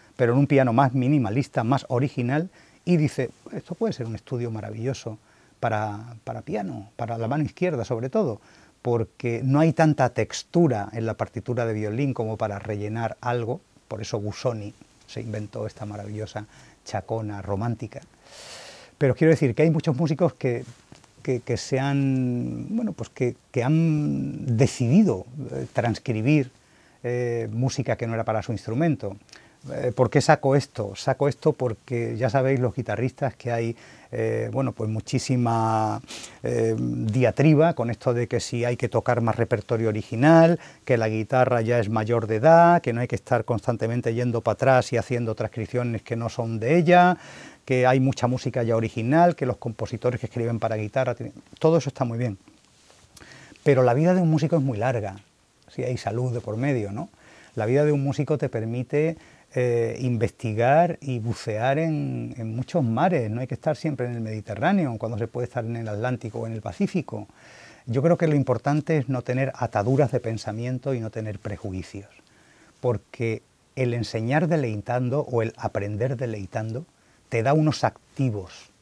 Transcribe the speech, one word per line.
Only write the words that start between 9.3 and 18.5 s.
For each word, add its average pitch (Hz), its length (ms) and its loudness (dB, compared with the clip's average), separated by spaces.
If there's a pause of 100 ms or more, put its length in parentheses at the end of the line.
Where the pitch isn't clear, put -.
no 139 160 4
hay 160 100 4
tanta 147 380 4
textura 113 840 0
en 113 140 -4
la 110 80 -2
partitura 117 520 -4
de 113 80 -2
violín 110 400 -2
como 110 220 -4
para 101 240 -4
rellenar 107 640 -6
algo, 120 400 -4 (260)
por 104 140 -10
eso 104 180 -6
Busoni 104 540 -6 (340)
se 113 140 -12
inventó 110 440 -8
esta 110 200 -12
maravillosa 104 600 -10 (380)
chacona 104 580 -6
romántica. 107 600 -6 (960)